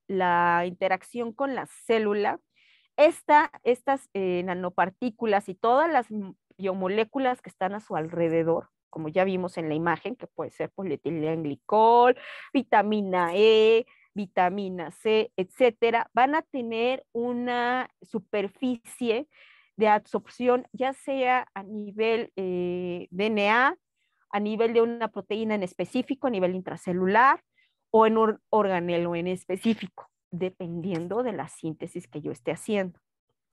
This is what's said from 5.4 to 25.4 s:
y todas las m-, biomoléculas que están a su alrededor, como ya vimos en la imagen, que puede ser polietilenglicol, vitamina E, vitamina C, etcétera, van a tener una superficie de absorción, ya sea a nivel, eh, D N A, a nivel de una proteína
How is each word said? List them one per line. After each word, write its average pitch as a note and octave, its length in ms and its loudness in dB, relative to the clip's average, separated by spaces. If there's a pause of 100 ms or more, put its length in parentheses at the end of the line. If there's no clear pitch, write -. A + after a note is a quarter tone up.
y F#3 80 -10
todas C4+ 340 2
las B3 220 0
m-, G3 220 -8 (220)
biomoléculas G#3 840 -2
que - 80 -20
están F#3+ 240 -6
a G#3 60 -10
su G3 160 -8
alrededor, E3 760 0 (180)
como D#3 200 -10
ya F#3 160 2
vimos F#3 340 -2
en E3 100 -4
la D3+ 60 -2
imagen, E3+ 400 -2
que - 140 -14
puede - 240 -10
ser - 180 -8
polietilenglicol, E3+ 1500 0 (360)
vitamina G3+ 840 0
E, A3 500 6 (320)
vitamina F#3 760 -2
C, A3 440 0
etcétera, A3+ 760 0
van C4+ 220 4
a D#4+ 60 0
tener A#3+ 680 -4
una A#3+ 800 -4 (100)
superficie A#3 1300 -4 (480)
de G#3+ 140 2
absorción, A#3+ 840 0
ya B3+ 200 -2
sea B3+ 600 -2
a G3 120 -12
nivel, G#3+ 720 -4
eh, F3+ 760 -4
D F#3 160 -2
N G#3 240 2
A, C4 260 2 (540)
a G#3 80 -4
nivel G#3+ 340 0
de A3+ 100 4
una A#3 260 -2
proteína G#3+ 480 -4